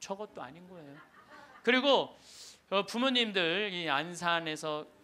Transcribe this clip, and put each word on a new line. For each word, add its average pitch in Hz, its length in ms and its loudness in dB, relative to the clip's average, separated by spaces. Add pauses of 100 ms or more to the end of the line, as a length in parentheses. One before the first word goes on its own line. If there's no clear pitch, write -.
저것도 196 420 -12
아닌 160 260 -16
거예요. 151 280 -20 (680)
그리고, 247 540 4 (540)
어, 196 140 2
부모님들 214 880 0
이 170 160 -4
안산에서 160 1000 -2 (180)